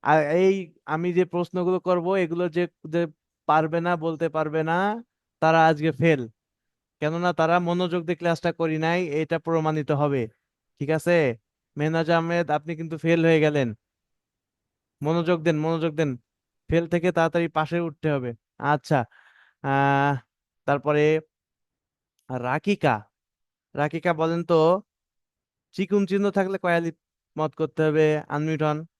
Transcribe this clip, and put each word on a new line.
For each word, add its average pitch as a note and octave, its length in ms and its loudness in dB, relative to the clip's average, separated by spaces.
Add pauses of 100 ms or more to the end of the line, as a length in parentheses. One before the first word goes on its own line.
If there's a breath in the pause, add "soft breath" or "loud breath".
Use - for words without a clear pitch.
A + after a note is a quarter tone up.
আ-, D3+ 300 2
এই F#3 420 0 (120)
আমি E3 260 -4
যে F3+ 120 2
প্রশ্নগুলো F3 560 -2
করব, F3 340 0
এগুলো F3 340 -2
যে, E3+ 200 -2 (200)
যে E3+ 180 -2 (400)
পারবে D#3+ 340 2
না, F3 160 0
বলতে D#3+ 320 -4
পারবে D#3 340 -2
না, G3 420 -2 (360)
তারা D#3+ 260 4
আজকে D#3 260 2
ফেল। C3+ 360 2 (720)
কেননা E3+ 320 -2
তারা E3 260 2
মনোযোগ F3 460 -2
দিয়ে E3 120 -4
ক্লাসটা E3+ 360 -2
করি D#3+ 260 -2
নাই, E3 280 0
এটা D#3 320 -2
প্রমাণিত D#3 520 -2
হবে। C#3 380 0 (500)
ঠিক C#3+ 120 -6
আছে? D#3 480 2 (380)
মেহনাজ D#3+ 340 -2
আহমেদ, E3+ 400 0
আপনি D3+ 260 -4
কিন্তু D#3+ 220 -10
ফেল E3 260 2
হয়ে E3 160 6
গেলেন। D3 280 2 (1300)
মনোযোগ E3 400 0
দেন, D#3+ 160 2
মনোযোগ D#3+ 360 -2
দেন। C#3+ 220 -2 (520)
ফেল E3 180 0
থেকে F3 260 0
তাড়াতাড়ি E3 360 0
পাশে D#3+ 320 -2
উঠতে D#3+ 300 -4
হবে। B2+ 200 -2 (280)
আচ্ছা, C#3 460 0 (580 soft breath)
আহ, C#3 520 2 (500)
তারপরে D3+ 560 2 (1080)
রাকিকা। B2+ 800 -2 (680)
রাকিকা, D3+ 400 -2
বলেন E3 300 -2
তো, E3+ 380 4 (880)
চিকুন G3 340 0
চিহ্ন G3 240 0
থাকলে F#3+ 280 -2
কয় F3 180 0
আলিফ E3+ 180 -2 (440)
মদ D#3 120 -2
করতে D#3+ 320 -4
হবে? D3+ 460 2
আনমিউট D3+ 340 -2
হন। D3+ 160 0 (220)